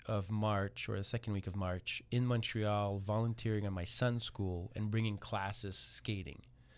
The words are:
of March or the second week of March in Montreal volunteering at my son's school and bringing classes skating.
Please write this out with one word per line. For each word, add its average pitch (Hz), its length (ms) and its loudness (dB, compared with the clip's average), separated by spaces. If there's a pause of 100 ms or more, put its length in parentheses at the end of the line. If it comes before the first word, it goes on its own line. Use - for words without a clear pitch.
of 101 260 0
March 104 560 2
or 107 100 -2
the 98 60 -2
second 110 300 -2
week 98 140 -2
of 92 80 -2
March 90 460 -2 (100)
in 123 140 4
Montreal 104 760 2
volunteering 110 680 2
at 98 80 0
my 87 100 -2
son's 120 400 2
school 90 520 -2
and 107 140 0
bringing 110 280 2
classes 98 600 -2
skating. - 640 -4 (360)